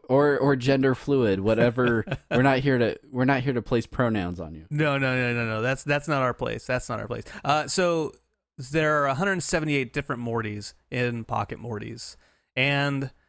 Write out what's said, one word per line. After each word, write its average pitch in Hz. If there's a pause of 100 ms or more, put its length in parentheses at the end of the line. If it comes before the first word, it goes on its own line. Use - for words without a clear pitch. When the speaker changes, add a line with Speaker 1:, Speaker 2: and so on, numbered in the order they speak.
Speaker 1:
or, 143
or 139
gender 131
fluid, 117
whatever. 117 (120)
Speaker 2:
<laughs> -
Speaker 1:
We're 123
not 135
here 131
to, 113 (140)
we're 127
not 135
here 135
to 120
place 117
pronouns 98
on 80
you. 80
Speaker 2:
No, 147
no, 131
no, 123
no, 117
no. 110
That's, 131
that's 143
not 143
our 123
place. 113
That's 127
not 110
our 107
place. 113 (180)
Uh, 147
so 170 (440)
there 151
are 139
a 135
hundred 180
seventy-eight 147
different 131
Mortys 110 (160)
in 120
Pocket 110
Mortys. 113 (400)
And, 139 (180)